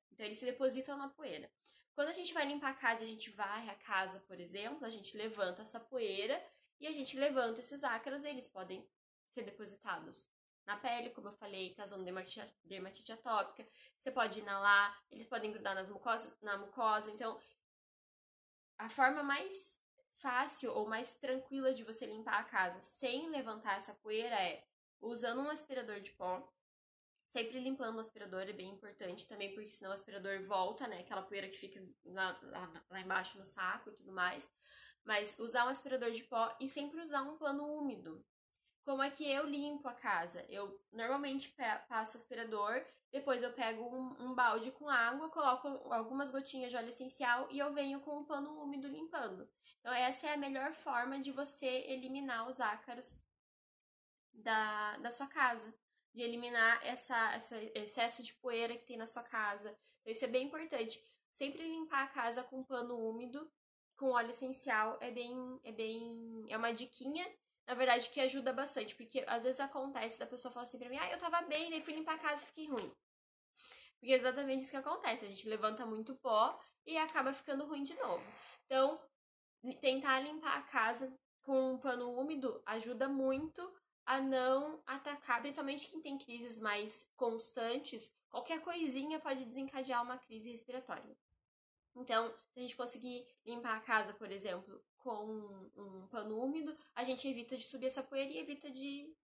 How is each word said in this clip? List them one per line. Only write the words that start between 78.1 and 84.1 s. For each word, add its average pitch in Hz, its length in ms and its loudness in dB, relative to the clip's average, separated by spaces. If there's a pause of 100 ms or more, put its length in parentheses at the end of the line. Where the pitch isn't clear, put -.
Então, 269 360 6 (640)
li-, 254 140 -4
tentar 269 440 6
limpar 302 360 0
a 277 60 0
casa 240 520 2 (280)
com 262 320 6
um 254 40 -6
pano 247 400 0
úmido 269 480 0
ajuda 226 420 0
muito 269 540 2 (440)
a 269 140 6